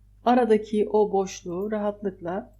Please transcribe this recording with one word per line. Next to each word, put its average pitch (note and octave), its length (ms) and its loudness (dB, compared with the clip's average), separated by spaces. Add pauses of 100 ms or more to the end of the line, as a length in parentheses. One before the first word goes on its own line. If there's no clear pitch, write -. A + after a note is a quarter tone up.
(240)
aradaki A3 640 2
o G#3 240 2
boşluğu F#3+ 580 -4
rahatlıkla G3+ 880 -6